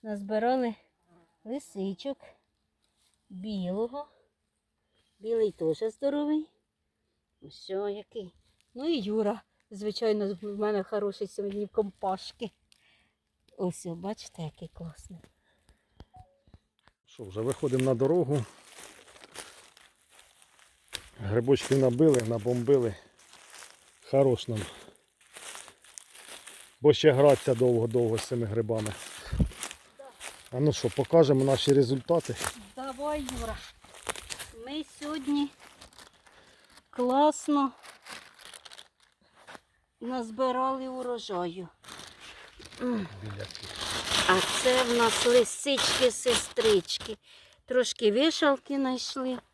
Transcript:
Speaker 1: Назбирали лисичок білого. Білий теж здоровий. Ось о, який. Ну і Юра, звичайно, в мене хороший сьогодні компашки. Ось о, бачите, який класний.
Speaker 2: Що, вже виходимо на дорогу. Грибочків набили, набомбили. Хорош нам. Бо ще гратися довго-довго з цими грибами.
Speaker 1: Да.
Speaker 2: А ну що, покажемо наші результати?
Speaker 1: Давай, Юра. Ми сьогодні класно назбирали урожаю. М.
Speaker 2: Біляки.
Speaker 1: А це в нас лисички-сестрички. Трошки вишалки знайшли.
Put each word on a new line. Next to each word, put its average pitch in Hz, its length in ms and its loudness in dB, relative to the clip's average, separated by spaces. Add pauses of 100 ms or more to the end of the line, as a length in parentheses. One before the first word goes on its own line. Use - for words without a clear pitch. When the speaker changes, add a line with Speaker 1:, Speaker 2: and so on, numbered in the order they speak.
Speaker 1:
Назбирали 220 720 0 (680)
лисичок 220 720 -8 (1120)
білого. 208 760 -6 (1120)
Білий 220 320 2
теж 170 420 -2
здоровий. 294 540 0 (920)
Ось - 280 -20
о, 196 200 -2
який. 202 440 -10 (400)
Ну 269 160 -4
і 330 100 0
Юра, 208 420 0 (300)
звичайно, 208 680 -2
в 208 180 -10
мене 208 240 0
хороший 202 440 -4
сьогодні 202 400 -6
компашки. 196 840 -4 (1040)
Ось - 280 -6
о, 170 100 -8
бачите, 190 480 -10
який 156 240 -12
класний. 165 520 -16 (1900)
Speaker 2:
Що, - 180 -16
вже 98 180 -8
виходимо 131 420 0
на 131 120 2
дорогу. 139 500 2 (2750)
Грибочків 117 580 2
набили, 131 440 6
набомбили. 117 760 2 (1160)
Хорош 135 360 4
нам. 110 140 -4 (2250)
Бо 147 120 8
ще 151 180 6
гратися 135 420 6
довго-довго 117 640 2
з - 60 -4
цими 117 220 -2
грибами. 107 480 -2 (1040)
Speaker 1:
Да. 277 60 -20 (480)
Speaker 2:
А 123 80 -6
ну 147 140 4
що, - 160 0
покажемо 135 540 4
наші 135 300 4
результати? 135 640 2 (400)
Speaker 1:
Давай, 277 500 -6 (140)
Юра. 220 180 -8 (1080)
Ми 294 200 -8 (140)
сьогодні 294 500 -2 (1400)
класно 277 840 2 (2250)
назбирали 254 840 -2
урожаю. 208 800 -6 (1120)
М. 233 260 -2 (140)
Speaker 2:
Біляки. 101 460 -12 (600)
Speaker 1:
А 185 140 6
це 254 420 2
в 240 140 2
нас 226 280 4
лисички-сестрички. 240 1900 2 (480)
Трошки 247 460 2
вишалки 285 640 2
знайшли. 254 640 -2 (140)